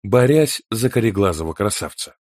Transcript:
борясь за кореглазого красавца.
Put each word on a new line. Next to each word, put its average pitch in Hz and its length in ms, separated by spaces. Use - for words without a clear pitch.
борясь 127 600
за 113 180
кореглазого 95 640
красавца. - 720